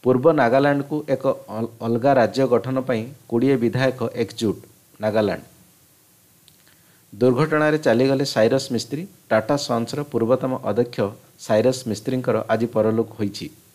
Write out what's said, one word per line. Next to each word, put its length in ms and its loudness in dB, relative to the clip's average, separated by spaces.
ପୂର୍ବ 280 4
ନାଗାଲାଣ୍ଡକୁ 760 2
ଏକ 140 -2
ଅଲ-, 180 -6
ଅଲଗା 320 2
ରାଜ୍ୟ 340 2
ଗଠନ 340 0
ପାଇଁ 240 -4
କୋଡ଼ିଏ 260 2
ବିଧାୟକ 600 0
ଏକଜୁଟ, 400 -4
ନାଗାଲାଣ୍ଡ। 420 0
ଦୁର୍ଘଟଣାରେ 640 2
ଚାଲିଗଲେ 480 2
ସାଇରସ୍ 460 0
ମିସ୍ତ୍ରୀ। 360 -6
ଟାଟା 280 0
ସନ୍ସର 460 -4
ପୂର୍ବତମ 600 -2
ଅଧ୍ୟକ୍ଷ 360 -2
ସାଇରସ୍ 480 0
ମିସ୍ତ୍ରୀଙ୍କର 600 -2
ଆଜି 160 0
ପରଲୋକ 440 0
ହୋଇଛି। 540 -8